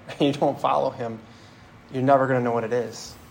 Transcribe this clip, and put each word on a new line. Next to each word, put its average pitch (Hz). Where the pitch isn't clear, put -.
<laughs> -
and -
you 143
don't 139
follow 139
him, 117
you're 131
never 131
gonna 127
know 120
what 117
it 110
is. 120